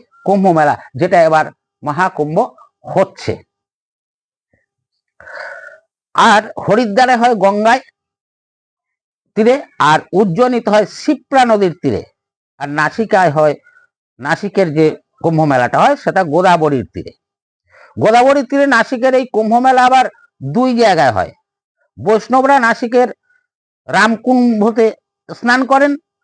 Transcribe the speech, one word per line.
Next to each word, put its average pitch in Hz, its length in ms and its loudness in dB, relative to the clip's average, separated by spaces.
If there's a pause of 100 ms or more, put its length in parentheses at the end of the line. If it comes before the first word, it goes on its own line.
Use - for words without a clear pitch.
(260)
কুম্ভ 196 220 0
মেলা, 151 300 2 (180)
যেটা 175 280 2
এবার 160 220 2 (380)
মহাকুম্ভ 151 560 -4 (560)
হচ্ছে। - 480 -4 (2750)
আর 208 480 0
হরিদ্বারে 240 540 0
হয় 240 200 0
গঙ্গায় 208 440 0 (1600)
তীরে, 247 260 2 (180)
আর 151 200 2 (140)
উজ্জয়িনীতে 226 580 0
হয় 208 140 2
শিপ্রা 269 600 -2
নদীর 202 360 0
তীরে, 101 220 -4 (540)
আর 143 120 -12
নাসিকায় 185 600 0
হয়, 151 260 0 (640)
নাসিকের 165 540 -4
যে 156 240 0 (260)
কুম্ভ 160 180 0
মেলাটা 135 380 0
হয় 262 160 2
সেটা 185 280 -4
গোদাবরীর 156 680 0
তীরে। - 180 -14 (880)
গোদাবরীর 247 460 2
তীরে 277 220 0
নাসিকের 247 460 -2
এই 262 200 -2
কুম্ভ 220 220 -2
মেলা 254 300 2
আবার 254 200 2 (380)
দুই 233 340 -2
জায়গায় 170 340 2
হয়। 90 200 -4 (760)
বৈষ্ণবরা 254 540 0
নাসিকের 240 480 0 (800)
রামকুম্ভতে 226 1040 0 (420)
স্নান 247 300 0
করেন, 277 300 2 (280)